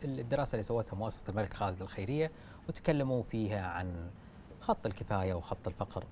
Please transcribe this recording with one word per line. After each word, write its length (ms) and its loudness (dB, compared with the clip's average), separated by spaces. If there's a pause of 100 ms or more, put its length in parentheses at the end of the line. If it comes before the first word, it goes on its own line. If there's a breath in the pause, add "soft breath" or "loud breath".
ال-، 160 -2
الدراسة 340 2
اللي 80 2
سوتها 340 0
مؤسسة 320 -2
الملك 260 2
خالد 280 0
الخيرية، 480 0 (380 loud breath)
وتكلموا 540 4
فيها 440 2
عن 440 -2 (500 loud breath)
خط 260 2
الكفاية 480 2
وخط 340 -4
الفقر. 440 -2